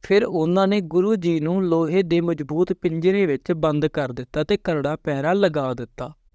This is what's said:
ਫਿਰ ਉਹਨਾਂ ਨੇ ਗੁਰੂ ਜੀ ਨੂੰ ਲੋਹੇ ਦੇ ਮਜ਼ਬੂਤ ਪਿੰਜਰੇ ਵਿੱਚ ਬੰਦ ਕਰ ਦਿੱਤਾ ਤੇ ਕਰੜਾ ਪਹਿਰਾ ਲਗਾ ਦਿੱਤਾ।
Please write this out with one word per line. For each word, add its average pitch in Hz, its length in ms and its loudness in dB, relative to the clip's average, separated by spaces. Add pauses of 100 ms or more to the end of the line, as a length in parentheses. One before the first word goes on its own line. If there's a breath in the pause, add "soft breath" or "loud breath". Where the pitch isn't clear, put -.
ਫਿਰ 202 220 4
ਉਹਨਾਂ 180 440 0
ਨੇ 202 140 2
ਗੁਰੂ 180 340 0
ਜੀ 170 240 0
ਨੂੰ 180 260 0
ਲੋਹੇ 165 380 2
ਦੇ 170 180 0
ਮਜ਼ਬੂਤ 165 520 -2
ਪਿੰਜਰੇ 180 520 0
ਵਿੱਚ 143 260 -2
ਬੰਦ 156 360 0
ਕਰ 139 240 -4
ਦਿੱਤਾ 127 320 -6
ਤੇ 208 140 0
ਕਰੜਾ 151 380 -4
ਪਹਿਰਾ 147 380 -2
ਲਗਾ 151 400 0
ਦਿੱਤਾ। 123 400 -10 (220)